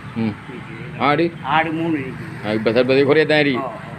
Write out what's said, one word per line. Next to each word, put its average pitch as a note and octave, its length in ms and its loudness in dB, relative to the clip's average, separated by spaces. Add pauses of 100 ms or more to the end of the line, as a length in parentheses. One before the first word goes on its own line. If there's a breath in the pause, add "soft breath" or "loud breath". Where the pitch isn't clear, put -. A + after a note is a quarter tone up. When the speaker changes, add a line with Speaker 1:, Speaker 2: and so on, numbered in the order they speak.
(160)
Speaker 1:
ம். A2 180 0 (160)
Speaker 2:
இருக்குது. - 300 -14 (180)
Speaker 1:
ஆடு? D3 320 2 (120)
Speaker 2:
ஆடு D#3 280 2
மூணு E3 240 -2
இருக்கு. - 300 -6 (220)
Speaker 1:
ஆ, G#2+ 60 0
இப்ப A2 200 2
தற்போதைய C3 320 4
குறைய D3 220 4
தான் D3+ 140 4
இருக்கு. C#3 200 2
Speaker 2:
ஓ, C3+ 40 -4
ஓ. - 340 -10